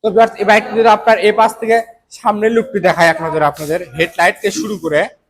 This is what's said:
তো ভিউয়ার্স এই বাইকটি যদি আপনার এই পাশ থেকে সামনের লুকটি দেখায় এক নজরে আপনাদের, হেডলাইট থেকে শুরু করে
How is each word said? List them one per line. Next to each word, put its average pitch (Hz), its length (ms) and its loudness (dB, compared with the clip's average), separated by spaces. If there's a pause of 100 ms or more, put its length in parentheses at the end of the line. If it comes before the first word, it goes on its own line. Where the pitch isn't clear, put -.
তো - 80 0
ভিউয়ার্স 226 280 4
এই 202 80 -2
বাইকটি 214 300 2
যদি 226 180 4
আপনার 220 200 2 (100)
এই 208 140 2
পাশ 220 100 4 (100)
থেকে 226 160 0 (420)
সামনের 214 380 -2
লুকটি 214 300 -2
দেখায় 170 260 2
এক 160 120 -4
নজরে 156 260 -2
আপনাদের, 151 300 -6 (160)
হেডলাইট 175 440 0
থেকে 202 200 -4
শুরু 208 240 -6
করে 156 160 0 (300)